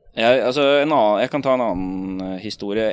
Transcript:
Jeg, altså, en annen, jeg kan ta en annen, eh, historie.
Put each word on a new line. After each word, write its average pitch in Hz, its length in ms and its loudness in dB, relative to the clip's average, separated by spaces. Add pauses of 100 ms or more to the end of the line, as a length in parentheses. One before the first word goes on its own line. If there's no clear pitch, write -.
(160)
Jeg, 120 260 4
altså, 127 220 0 (160)
en 147 160 0
annen, 107 240 4
jeg 127 100 -2
kan 139 140 -4
ta 135 100 2
en 127 120 0
annen, 92 580 -6
eh, 92 180 -8
historie. 107 500 -4